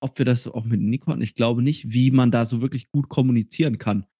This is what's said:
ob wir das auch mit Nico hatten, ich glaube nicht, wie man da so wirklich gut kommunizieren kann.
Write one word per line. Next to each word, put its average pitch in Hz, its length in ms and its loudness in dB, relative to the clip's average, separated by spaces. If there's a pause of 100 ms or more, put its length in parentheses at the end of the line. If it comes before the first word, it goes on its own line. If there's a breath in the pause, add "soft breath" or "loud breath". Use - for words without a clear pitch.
ob - 160 -8
wir 135 60 0
das 123 240 0
auch - 160 -8
mit 117 160 0
Nico 117 300 -2
hatten, 117 120 -4
ich 107 120 -6
glaube 120 280 0
nicht, 135 300 -2
wie 127 180 4
man 127 200 4
da 117 160 2
so 117 140 -4
wirklich 127 300 -6
gut 143 180 -2
kommunizieren 127 720 0
kann. 101 280 -2 (140)